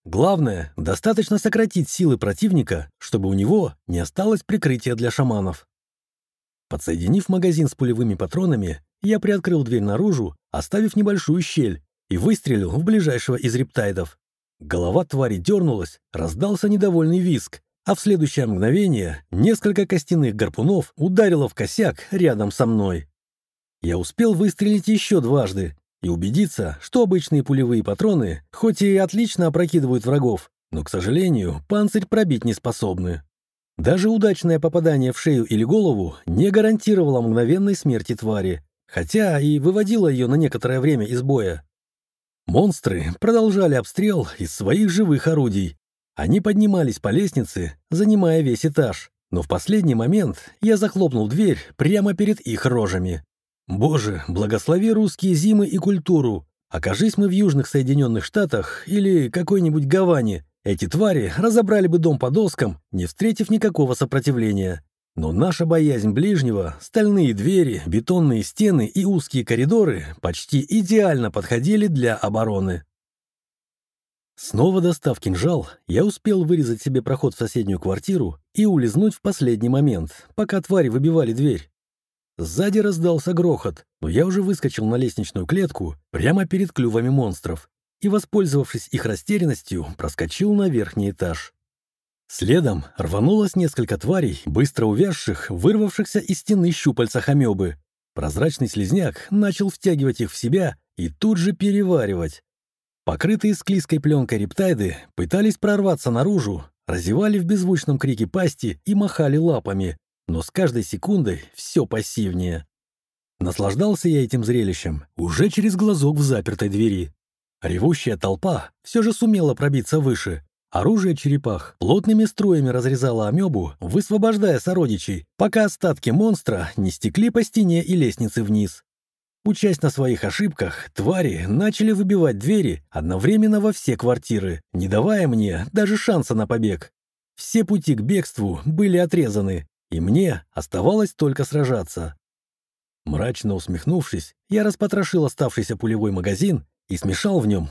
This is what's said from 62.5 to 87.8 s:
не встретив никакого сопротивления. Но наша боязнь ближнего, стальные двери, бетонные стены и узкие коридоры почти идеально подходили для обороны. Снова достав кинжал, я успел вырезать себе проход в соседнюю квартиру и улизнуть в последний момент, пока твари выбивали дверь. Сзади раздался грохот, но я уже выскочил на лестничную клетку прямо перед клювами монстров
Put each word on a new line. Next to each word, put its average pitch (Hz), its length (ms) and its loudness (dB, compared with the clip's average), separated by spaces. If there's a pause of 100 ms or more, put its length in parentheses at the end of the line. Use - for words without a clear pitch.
не 90 160 -4
встретив 220 420 -2
никакого 185 440 0
сопротивления. 113 880 -2 (340)
Но 78 140 -2
наша 165 340 0
боязнь 147 460 2
ближнего, 120 680 0
стальные 202 540 2
двери, 127 540 2
бетонные 117 560 2
стены 180 420 2
и 190 180 -2
узкие 165 400 0
коридоры 127 600 2 (160)
почти 135 480 -2
идеально 180 640 2
подходили 151 560 0
для 123 280 0
обороны. 101 680 -2 (1500)
Снова 180 440 0
достав 165 400 0
кинжал, 104 480 -2 (200)
я 104 180 2
успел 196 380 0
вырезать 151 400 0
себе 131 180 0
проход 131 320 -2
в - 60 -20
соседнюю 104 400 -2
квартиру 104 580 -4 (160)
и 214 140 2
улизнуть 156 480 2
в - 60 -20
последний 120 480 0
момент, 123 640 0
пока 208 260 -2
твари 175 280 2
выбивали 135 440 2
дверь. 123 380 -2 (640)
Сзади 165 400 -2
раздался 175 560 0
грохот, 165 540 -2 (140)
но 78 80 -4
я 131 180 2
уже 190 160 0
выскочил 151 420 -2
на 117 120 0
лестничную 101 500 -4
клетку 139 480 -4 (160)
прямо 165 340 2
перед 190 260 -2
клювами 120 380 0
монстров 98 640 -4 (300)